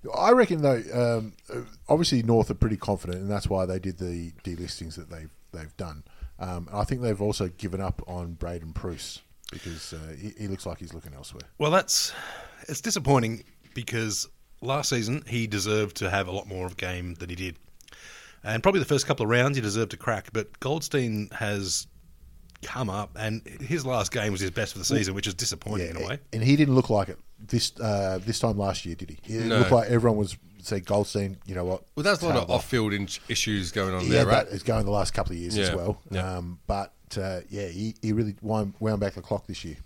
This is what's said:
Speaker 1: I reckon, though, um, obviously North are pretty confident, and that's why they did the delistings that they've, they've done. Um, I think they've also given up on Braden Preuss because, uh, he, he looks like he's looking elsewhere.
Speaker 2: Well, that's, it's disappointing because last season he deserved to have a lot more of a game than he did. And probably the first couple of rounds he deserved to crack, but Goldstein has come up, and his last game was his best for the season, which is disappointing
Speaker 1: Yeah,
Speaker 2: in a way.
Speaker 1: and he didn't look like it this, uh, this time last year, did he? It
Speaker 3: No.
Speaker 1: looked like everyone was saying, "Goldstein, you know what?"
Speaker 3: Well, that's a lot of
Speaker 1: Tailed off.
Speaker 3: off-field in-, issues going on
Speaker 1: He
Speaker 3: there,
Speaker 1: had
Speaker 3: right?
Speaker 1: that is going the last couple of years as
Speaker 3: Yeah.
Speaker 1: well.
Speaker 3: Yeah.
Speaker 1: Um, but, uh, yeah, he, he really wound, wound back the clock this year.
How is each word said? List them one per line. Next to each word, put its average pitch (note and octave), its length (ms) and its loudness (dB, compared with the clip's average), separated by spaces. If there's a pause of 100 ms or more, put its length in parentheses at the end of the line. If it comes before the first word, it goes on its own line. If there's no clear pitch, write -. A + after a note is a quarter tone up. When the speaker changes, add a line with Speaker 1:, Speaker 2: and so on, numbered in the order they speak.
(180)
Speaker 1:
I F#3 140 8
reckon, G#3 300 6
though, C3 200 4 (100)
um, A#2 420 2 (540)
obviously D3 360 4
North A2+ 260 6
are - 40 0
pretty G#2+ 220 2
confident, F#2 460 -2
and G2 80 -4
that's G2+ 180 -2
why F#2+ 160 2
they F#2 140 -2
did F#2 200 -4
the F2 340 -6 (100)
delistings F2 540 -8
that E2 120 -14
they've, D#2+ 220 -12 (220)
they've D#2+ 240 -12
done. D2+ 260 -10 (380)
Um, F2 320 -6
I G#2 120 -2
think B2 180 -2
they've G#2+ 200 0
also G#2 260 0
given F#2 320 -6
up F#2+ 280 -4
on F2 260 -6
Braden E2 380 -8
Preuss - 480 -8 (320)
because, - 400 -12
uh, D#2 280 -12
he, G#2 160 -10
he G#2 120 -6
looks F#2+ 180 -6
like F2 120 -8
he's E2+ 140 -12
looking D2+ 220 -14
elsewhere. - 300 -16 (140)
Speaker 2:
Well, D3 120 2
that's, - 420 2 (560)
it's D3+ 120 -6
disappointing C3 640 2 (280)
because A2+ 560 -4 (320)
last C3+ 300 -2
season B2 380 0
he A#2 180 0
deserved G#2 520 0
to G2 120 -2
have G2 160 2
a F2+ 60 -6
lot G2 160 -6
more F#2 180 -6
of F2+ 60 -6
a - 40 -12
game F2+ 380 -6
than E2+ 160 -10
he F2 60 -6
did. F2+ 200 -6 (920)
And A2+ 160 -2
probably F#3+ 180 6
the C3 60 0
first C#3 200 2
couple B2+ 180 2
of G#2+ 60 0
rounds B2+ 260 6
he B2+ 60 0
deserved G#2+ 300 0
to - 40 -10
crack, G#2+ 380 -4
but - 260 -4
Goldstein B2+ 720 -2
has G2+ 540 -2 (760)
come B2 280 -4
up, G2 280 -6
and A2 280 -4
his C#3 400 -4
last A#2+ 260 0
game G#2+ 200 0
was F#2 100 -2
his F#2+ 80 0
best G#2 240 -4
for - 40 -12
the F2+ 60 -8
season, F#2+ 300 2
which G2 120 -2
is G#2 60 -2
disappointing F#2+ 640 -4
Speaker 1:
Yeah, - 40 -6
Speaker 2:
in - 60 -4
a - 40 -4
way. C3+ 100 -4 (120)
Speaker 1:
and A2+ 140 0
he C3+ 100 8
didn't D3 200 6
look B2+ 160 4
like G#2 180 4
it F#2 100 -10 (220)
this, A2+ 400 0
uh, G2+ 420 0
this A2 180 -2
time A2 180 2
last G2 260 0
year, E2+ 120 -6
did - 260 -12
he? A2 160 -8
It A2+ 80 0
Speaker 3:
No. A2+ 140 6
Speaker 1:
looked F#2+ 120 8
like A#2+ 160 6
everyone A#2 300 6
was G2+ 180 -2 (260)
saying, G2 220 -2
"Goldstein, G2+ 640 0
you G2 80 -8
know F2+ 100 -2
what?" F2+ 200 -2 (120)
Speaker 3:
Well, D3 80 -2
that's G3 160 4
a F3 60 -2
lot D#3+ 100 4
of A#2+ 60 4
Speaker 1:
Tailed - 80 -6
off. B2 140 4
Speaker 3:
off-field A2 280 2
in-, G2+ 160 0 (220)
issues G2+ 420 0
going F#2+ 220 0
on F#2 80 0
Speaker 1:
He F2+ 80 2
Speaker 3:
there, B2 100 8
Speaker 1:
had B2 80 6
Speaker 3:
right? A#2+ 180 6
Speaker 1:
that - 80 -8
is F#2+ 80 -6
going A2 220 2
the G2 60 0
last G2+ 240 2
couple F2+ 180 0
of E2+ 60 -4
years F2 180 -4
as F#2+ 140 4
Speaker 3:
Yeah. E2+ 40 0
Speaker 1:
well. F2+ 240 -2 (120)
Speaker 3:
Yeah. F#2 260 -2
Speaker 1:
Um, F2 300 -6
but, G2 260 -2 (260)
uh, F#2+ 300 -2
yeah, G2+ 200 -6
he, G#2 340 -4
he A2 100 0
really G#2+ 300 2
wound, G#2 360 -2
wound G#2+ 220 0
back G2 140 0
the F#2 80 -10
clock - 240 -4
this - 180 -10
year. D#2+ 220 -10